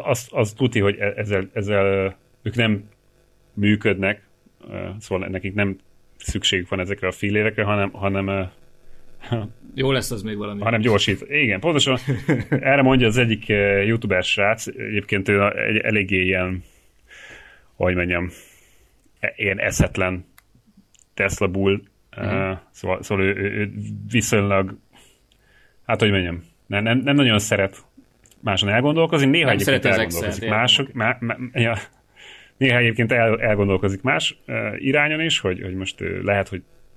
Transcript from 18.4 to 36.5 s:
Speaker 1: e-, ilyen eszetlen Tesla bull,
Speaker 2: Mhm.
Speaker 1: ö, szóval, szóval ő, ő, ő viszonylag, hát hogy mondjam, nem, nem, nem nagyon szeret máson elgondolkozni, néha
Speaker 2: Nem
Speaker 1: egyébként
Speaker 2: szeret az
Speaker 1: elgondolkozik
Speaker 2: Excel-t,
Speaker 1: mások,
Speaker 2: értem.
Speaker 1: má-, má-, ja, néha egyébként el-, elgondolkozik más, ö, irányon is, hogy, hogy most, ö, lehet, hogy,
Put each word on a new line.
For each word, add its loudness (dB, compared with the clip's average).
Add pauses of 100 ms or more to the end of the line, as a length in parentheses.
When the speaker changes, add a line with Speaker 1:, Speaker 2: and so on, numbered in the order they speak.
Speaker 1:
e-, -4
ilyen -2
eszetlen -2 (880)
Tesla -2
bull, 0 (360)
Speaker 2:
Mhm. -8
Speaker 1:
ö, -2 (200)
szóval, -6
szóval 0
ő, 2
ő, -2
ő -4 (360)
viszonylag, 2 (1080)
hát -2
hogy 4
mondjam, -2 (220)
nem, -4
nem, 2
nem 2
nagyon 4
szeret -2 (580)
máson 0
elgondolkozni, 2
néha 4
Speaker 2:
Nem 2
Speaker 1:
egyébként 0
Speaker 2:
szeret 2
az 2
Speaker 1:
elgondolkozik -4
Speaker 2:
Excel-t, 0
Speaker 1:
mások, 2
Speaker 2:
értem. -2
Speaker 1:
má-, -6
má-, -4
ja, 0 (800)
néha 4
egyébként 2
el-, 4
elgondolkozik 2
más, -2
ö, -6
irányon 0
is, 0
hogy, -2
hogy -8
most, -8
ö, -4
lehet, 0
hogy, -10 (340)